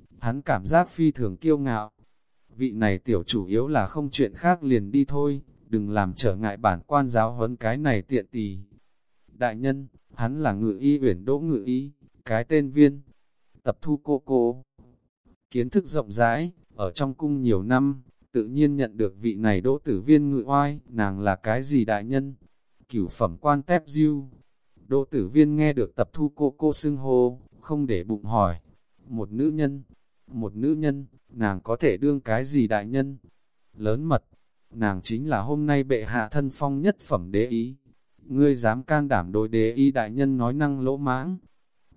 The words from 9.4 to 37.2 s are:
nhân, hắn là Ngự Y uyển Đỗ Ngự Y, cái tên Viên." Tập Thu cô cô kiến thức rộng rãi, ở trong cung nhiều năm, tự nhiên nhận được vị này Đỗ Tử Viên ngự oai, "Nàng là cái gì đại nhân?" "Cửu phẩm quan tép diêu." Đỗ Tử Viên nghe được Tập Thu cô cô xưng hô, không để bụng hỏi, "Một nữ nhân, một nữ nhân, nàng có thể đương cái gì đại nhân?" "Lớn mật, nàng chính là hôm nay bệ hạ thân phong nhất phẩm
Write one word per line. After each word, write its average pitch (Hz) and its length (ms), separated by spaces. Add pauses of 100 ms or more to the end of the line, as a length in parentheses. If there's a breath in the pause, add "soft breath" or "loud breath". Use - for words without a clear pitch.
nhân, 135 320 (280)
hắn 131 280
là 120 100
Ngự 104 260
Y 143 200
uyển 101 260
Đỗ 135 140
Ngự 147 260
Y, 131 260 (340)
cái 113 180
tên 147 260
Viên." 143 320 (640)
Tập 117 180
Thu 147 220
cô 147 220
cô 127 380 (880)
kiến 123 180
thức 185 160
rộng 135 260
rãi, 117 400 (240)
ở 98 160
trong 135 220
cung 147 280
nhiều 107 220
năm, 131 400 (280)
tự 113 140
nhiên 143 300
nhận 113 220
được 98 240
vị 110 140
này 104 260
Đỗ 131 160
Tử 113 240
Viên 147 300
ngự 127 160
oai, 143 400
"Nàng 101 320
là 101 160
cái 113 280
gì 135 220
đại 104 180
nhân?" 135 320 (540)
"Cửu 104 180
phẩm 87 340
quan 143 220
tép 170 240
diêu." 147 420 (580)
Đỗ 135 180
Tử 107 220
Viên 151 280
nghe 151 180
được 113 220
Tập 107 180
Thu 147 220
cô 143 220
cô 151 160
xưng 147 240
hô, 127 420 (200)
không 147 280
để 95 160
bụng 104 200
hỏi, 101 360 (480)
"Một 110 240
nữ 131 180
nhân, 143 340 (440)
một 110 280
nữ 135 200
nhân, 143 300 (240)
nàng 101 320
có 113 140
thể 120 220
đương 139 240
cái 120 240
gì 135 220
đại 104 180
nhân?" 135 320 (600)
"Lớn 107 260
mật, 156 200 (500)
nàng 104 280
chính 120 280
là 117 120
hôm 147 240
nay 143 180
bệ 127 220
hạ 113 260
thân 143 180
phong 139 320
nhất 196 180
phẩm 92 320